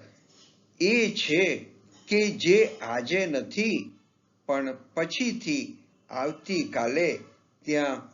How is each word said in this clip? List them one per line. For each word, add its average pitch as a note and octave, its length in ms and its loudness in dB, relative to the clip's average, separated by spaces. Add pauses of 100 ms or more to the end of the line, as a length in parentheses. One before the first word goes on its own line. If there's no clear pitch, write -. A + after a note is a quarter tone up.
(800)
એ A3 300 4
છે E3 540 0 (420)
કે G#3 200 4
જે F#3+ 540 4
આજે B2+ 440 -2
નથી, D3+ 640 -2 (540)
પણ C3+ 320 -2 (160)
પછીથી E3 840 -2 (320)
આવતીકાલે C3 1120 -2 (440)
ત્યાં C#3+ 500 -2